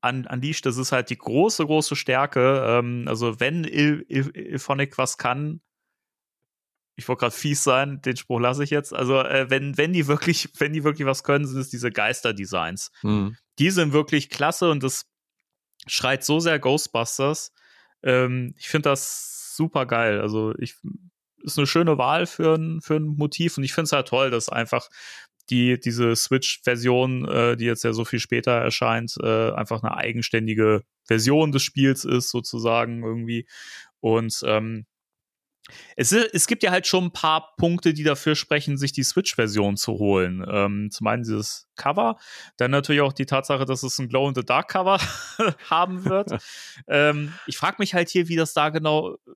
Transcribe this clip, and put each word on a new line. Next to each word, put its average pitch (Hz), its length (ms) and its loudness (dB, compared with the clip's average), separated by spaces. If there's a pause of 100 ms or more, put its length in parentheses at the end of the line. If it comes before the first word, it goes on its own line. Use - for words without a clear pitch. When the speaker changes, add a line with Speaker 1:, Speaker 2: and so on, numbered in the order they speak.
Speaker 1:
Un-, 127 220 -2
Unleashed, 135 400 -4
das 123 120 0
ist 131 140 -2
halt 127 200 0
die 113 60 -6
große, 165 480 2
große 151 300 0
Stärke. 135 720 2
Ähm, 120 400 0
also, 117 320 -2
wenn 160 240 0
Il-, 147 460 0
Il-, 135 260 -2
Ilphonic 139 640 -4
was 131 220 -2
kann, 147 420 -4 (1300)
ich - 120 -12
wollte 127 140 -2
grad 120 120 2
fies 143 300 -2
sein, 139 380 2
den 127 160 -2
Spruch 120 220 -4
lasse 127 240 2
ich 143 80 -4
jetzt. 147 220 -2
Also, 131 280 2
äh, 135 300 0
wenn, 139 260 -2
wenn 160 160 0
die 160 140 2
wirklich, 151 500 0
wenn 151 160 0
die 156 100 -4
wirklich 151 220 0
was 135 180 -2
können, 143 220 2
sind 131 140 -6
es 131 100 -6
diese 120 220 -4
Geisterdesigns. 98 1000 -4 (120)
Speaker 2:
Mhm. 104 340 0 (220)
Speaker 1:
Die 151 100 4
sind 170 240 2
wirklich 147 360 2
klasse 165 420 0
und 143 100 0
das 131 240 -4 (800)
schreit 131 380 -2
so 151 160 2
sehr 165 200 2
Ghostbusters. 135 960 0 (480)
Ähm, 127 560 0
ich - 100 -16
finde 147 220 0
das - 680 -4
super 156 300 0
geil. 113 360 2
Also, 110 360 -2
ich, - 180 -10 (680)
ist - 160 -6
eine 143 80 4
schöne 165 320 4
Wahl 151 260 2
für 160 300 2
ein, 160 260 -4
für 156 140 -2
ein 156 100 0 (100)
Motiv 151 420 -2
und 139 60 -2
ich 131 100 -4
find's 160 180 -2
halt 135 160 0
toll, 131 240 2
dass 117 180 -2
einfach - 400 -2 (600)
die, 123 300 4
diese 117 360 0
Switch-Version, 127 1120 0
äh, 120 300 2
die 117 80 -2
jetzt 117 180 0
ja 117 80 2
so 113 140 -2
viel 113 140 -4
später 117 320 0
erscheint, 117 720 0
äh, 113 280 2
einfach 110 300 -4
eine 110 160 -2
eigenständige 110 840 0 (220)
Version 139 460 4
des 135 120 2
Spiels 135 420 2
ist, 127 240 0
sozusagen 117 720 -2
irgendwie. 117 460 -6 (520)
Und, 113 460 0
ähm, 110 400 -2 (1120)
es - 160 0
i-, 220 220 4
es 180 140 0
gibt - 160 0
ja 190 80 4
halt 180 160 0
schon 185 180 2
ein 175 60 -2
paar 160 460 0
Punkte, 170 360 2
die 151 80 -4
dafür 151 340 2
sprechen, 147 400 -2
sich 139 160 -2
die 135 120 -2
Switch-Version 104 760 2
zu 104 220 -4
holen. 92 500 2
Ähm, 101 400 0
zum - 160 -6
einen 117 160 2
dieses 107 540 -4
Cover, 208 420 0 (400)
dann 123 140 2
natürlich 143 300 2
auch 135 120 2
die 131 140 -4
Tatsache, 135 380 0
dass 131 180 -2
es 131 160 -4
ein 127 100 -4
Glow-in-the-Dark-Cover 139 920 2
<laughs> - 680 -4
haben 185 360 0
wird. 190 260 0
Speaker 2:
<laughs> 104 100 -6 (460)
Speaker 1:
Ähm, 147 460 2 (120)
ich - 120 -8
frag 190 200 -2
mich 196 160 -2
halt 175 160 2
hier, 170 200 2
wie 170 80 0
das 160 160 0
da 151 160 2
genau 156 480 0 (180)